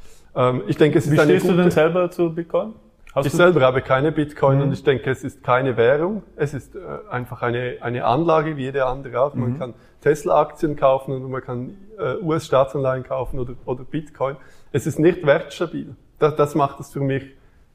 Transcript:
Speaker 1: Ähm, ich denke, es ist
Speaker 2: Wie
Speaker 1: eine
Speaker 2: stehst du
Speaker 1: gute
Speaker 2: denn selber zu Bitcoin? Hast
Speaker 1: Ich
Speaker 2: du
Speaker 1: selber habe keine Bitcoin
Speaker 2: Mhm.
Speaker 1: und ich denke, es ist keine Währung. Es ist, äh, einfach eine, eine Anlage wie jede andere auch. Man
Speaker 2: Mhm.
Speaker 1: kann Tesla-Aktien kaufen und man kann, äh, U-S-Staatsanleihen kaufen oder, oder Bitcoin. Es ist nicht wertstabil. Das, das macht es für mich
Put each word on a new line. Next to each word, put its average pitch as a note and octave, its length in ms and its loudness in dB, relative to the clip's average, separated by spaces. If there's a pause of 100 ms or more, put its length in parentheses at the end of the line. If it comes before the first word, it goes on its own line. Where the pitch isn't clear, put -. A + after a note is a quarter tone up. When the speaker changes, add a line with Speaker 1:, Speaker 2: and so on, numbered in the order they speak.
(360)
Speaker 1:
Ähm, B2+ 300 0
ich D#3+ 100 -2
denke, D#3 220 4
es - 80 0
ist C#3+ 60 0
Speaker 2:
Wie D#3 60 4
Speaker 1:
eine D#3 120 6
Speaker 2:
stehst F#3 160 4
du F#3 60 4
Speaker 1:
gute F3 100 4
Speaker 2:
denn F3 80 4
selber E3+ 400 2
zu F3 240 -2
Bitcoin? F3 400 -4 (400)
Hast C#3 100 0
Speaker 1:
Ich C#3 80 -2
Speaker 2:
du E3 60 0
Speaker 1:
selber F3 240 6
habe C3 180 4
keine C3+ 320 0
Bitcoin D3 460 2
Speaker 2:
Mhm. C#3+ 60 2
Speaker 1:
und C3+ 100 0
ich - 100 -10
denke, C3 260 0
es - 140 -6
ist - 180 -12
keine B2+ 360 2
Währung. D#3 460 2 (120)
Es D3 160 -4
ist, - 240 -12
äh, F#3+ 40 -14 (300)
einfach A#2+ 300 -8
eine, B2 400 -4
eine A#2+ 240 -6
Anlage D#3 540 0
wie C3 60 -6
jede C3+ 200 -2
andere B2+ 380 -6
auch. D3 120 0
Man A#2+ 200 -2
Speaker 2:
Mhm. D3 40 -8
Speaker 1:
kann B2+ 160 -10 (280)
Tesla-Aktien D3+ 720 0
kaufen C3+ 380 0
und C3 160 -10
man C3 100 -6
kann, B2+ 360 -10 (220)
äh, C#3 240 -4
U-S-Staatsanleihen C3+ 840 0
kaufen C3 340 -6
oder, B2 160 -6 (100)
oder C3 200 -8
Bitcoin. C#3+ 520 -6 (360)
Es C#3+ 140 -2
ist - 120 -4
nicht E3+ 260 2
wertstabil. D3+ 720 -2 (220)
Das, D3+ 180 2
das D3 180 0
macht C#3+ 260 -2
es - 120 -16
für C#3 80 -8
mich C3+ 340 -4 (400)